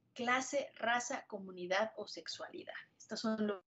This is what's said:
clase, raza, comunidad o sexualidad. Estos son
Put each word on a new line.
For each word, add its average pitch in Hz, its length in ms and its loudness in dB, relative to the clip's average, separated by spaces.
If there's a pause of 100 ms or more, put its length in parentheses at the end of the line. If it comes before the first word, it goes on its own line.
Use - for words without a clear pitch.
(120)
clase, 254 640 2
raza, 240 540 2
comunidad 190 680 0
o 208 100 -6
sexualidad. - 680 -8 (240)
Estos - 220 -6
son 220 260 2 (200)